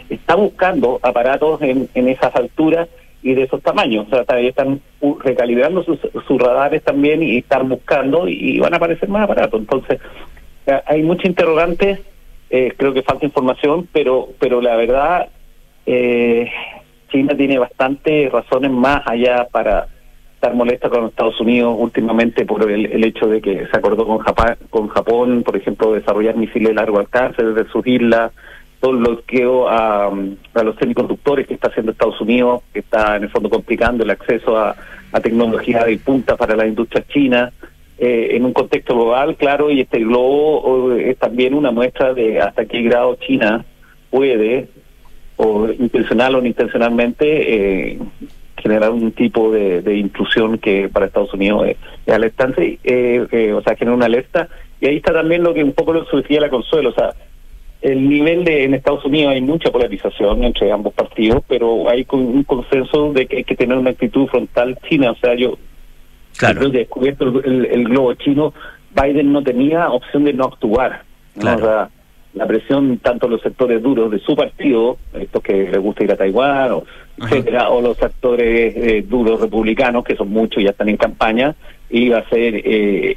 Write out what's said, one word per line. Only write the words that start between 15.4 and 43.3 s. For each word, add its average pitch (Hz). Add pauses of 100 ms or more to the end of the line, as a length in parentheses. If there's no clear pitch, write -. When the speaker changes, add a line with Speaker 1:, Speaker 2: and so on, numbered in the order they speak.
Speaker 1:
eh, 120 (600)
China 143
tiene 139
bastantes 139
razones 127
más 131
allá 123
para 107 (460)
estar 123
molesta 123
con 117
Estados 113
Unidos 120
últimamente 117
por 104
el, 104
el 113
hecho 110
de 107
que 92
se -
acordó 104
con 107
Japa-, 113 (140)
con 107
Japón, 120
por 101
ejemplo, 110
desarrollar 107
misiles 110
de 110
largo 107
alcance 123
desde 110
sus 113
islas, 117 (480)
todo 131
el 127
bloqueo 123
a, 107
a 98
los 110
semiconductores 117
que 120
está -
haciendo 113
Estados -
Unidos, 123 (100)
que 104
está 107
en 101
el 101
fondo 104
complicando 113
el 107
acceso 110
a, 101 (360)
a 110
tecnología 117
de 110
punta 127
para 107
la 110
industria 113
china, 123 (460)
eh, 120
en 120
un 123
contexto 139
global, 123
claro, 143
y 139
este 123
globo, 131
oh, 127
es 120
también 127
una 147
muestra 127
de 110
hasta 101
qué 120
grado 120
China 117 (460)